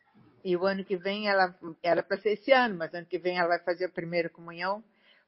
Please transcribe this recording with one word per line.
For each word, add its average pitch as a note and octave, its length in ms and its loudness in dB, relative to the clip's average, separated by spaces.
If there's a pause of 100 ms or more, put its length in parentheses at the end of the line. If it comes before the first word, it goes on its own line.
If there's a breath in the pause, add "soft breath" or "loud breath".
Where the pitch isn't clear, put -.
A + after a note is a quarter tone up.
(440)
E F3+ 140 0
o F3 80 -2
ano G3 180 -2
que F#3+ 140 -4
vem G3+ 320 -4
ela, F#3 260 2 (260)
era E3+ 220 2
pra G3 140 -4
ser G#3 140 0
esse G#3+ 200 2
ano, B3 260 4
mas D#3+ 160 -6
ano F3 120 -10
que F3+ 140 -6
vem F3+ 180 -2
ela F3 100 2
vai F3 120 2
fazer F3+ 260 -4
a F3 60 -2
primeira E3+ 380 -2
comunhão, F3 540 -8 (440)